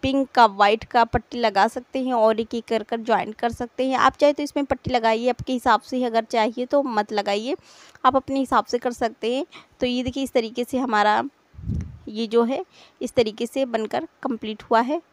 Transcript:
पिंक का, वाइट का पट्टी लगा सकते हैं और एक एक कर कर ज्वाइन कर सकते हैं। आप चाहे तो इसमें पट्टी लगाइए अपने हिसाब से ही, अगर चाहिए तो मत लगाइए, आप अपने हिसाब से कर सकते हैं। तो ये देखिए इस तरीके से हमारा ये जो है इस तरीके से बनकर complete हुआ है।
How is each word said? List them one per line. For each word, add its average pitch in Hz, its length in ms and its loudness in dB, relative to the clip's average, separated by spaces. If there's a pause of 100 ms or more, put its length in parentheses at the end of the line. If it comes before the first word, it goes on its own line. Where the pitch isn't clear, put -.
पिंक 269 280 0
का, 240 160 6
वाइट 208 380 2
का 233 200 2
पट्टी 240 340 -6
लगा 208 300 2
सकते 247 300 -6
हैं 254 160 -2
और 220 260 4
एक 226 140 -6
एक 233 100 -6
कर 220 180 -2
कर 233 180 -6
ज्वाइन 214 320 -2
कर 233 200 -4
सकते 247 340 -6
हैं। 262 120 0
आप - 180 4
चाहे 294 160 4
तो 294 100 -4
इसमें 285 220 -4
पट्टी - 260 -4
लगाइए 233 380 2
अपने 247 260 -2
हिसाब 233 260 2
से - 160 -8
ही, 254 80 0
अगर 226 200 0
चाहिए 240 420 -2
तो 285 160 2
मत 220 300 -2
लगाइए, 208 440 -2 (480)
आप 262 120 4
अपने 269 220 -2
हिसाब 254 260 2
से - 140 -4
कर 247 140 -4
सकते 233 420 -4
हैं। 277 100 -2 (360)
तो 254 60 0
ये 247 160 -2
देखिए 262 200 -4
इस 254 100 -6
तरीके 233 320 -2
से 262 140 -4
हमारा 214 440 2 (840)
ये 226 180 -6
जो 233 180 2
है 269 200 -4 (360)
इस - 140 -8
तरीके 226 320 0
से 269 200 -2
बनकर 226 400 -4 (160)
complete 220 400 -8
हुआ 226 200 2
है। 294 180 -4 (120)